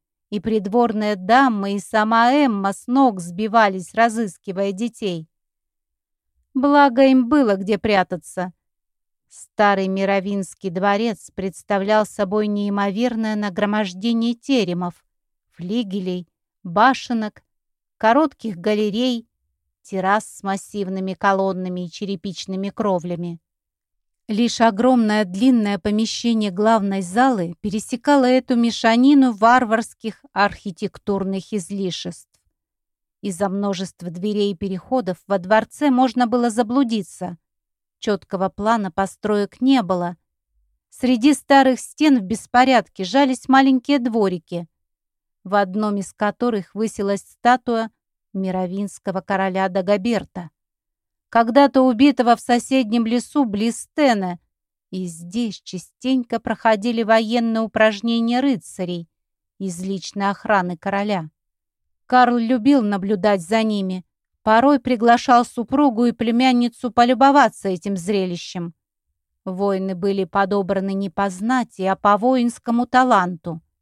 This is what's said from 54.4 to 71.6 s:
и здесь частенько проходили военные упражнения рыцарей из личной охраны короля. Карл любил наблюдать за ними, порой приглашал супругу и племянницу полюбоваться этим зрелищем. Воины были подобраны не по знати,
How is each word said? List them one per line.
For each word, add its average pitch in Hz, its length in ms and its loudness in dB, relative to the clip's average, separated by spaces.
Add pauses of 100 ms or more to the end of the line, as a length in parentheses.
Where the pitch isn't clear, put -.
и 185 160 -6
здесь 175 560 -8
частенько 240 800 -4
проходили 226 640 0
военные 226 600 0
упражнения 233 800 0
рыцарей 180 680 -4 (500)
из 180 240 -8
личной 196 480 -4
охраны 185 460 -2
короля. 202 540 -4 (760)
Карл 247 300 4
любил 240 460 2
наблюдать 202 600 0
за 220 200 -2
ними, 196 420 -4 (380)
порой 254 380 4
приглашал 240 640 4
супругу 247 640 0
и 233 60 2
племянницу 240 800 0
полюбоваться 247 800 4
этим 190 280 -4
зрелищем. 180 800 -6 (680)
Воины 190 500 -4
были 196 300 -2
подобраны 196 680 -2
не 196 180 -6
по 202 200 -4
знати, 220 520 -4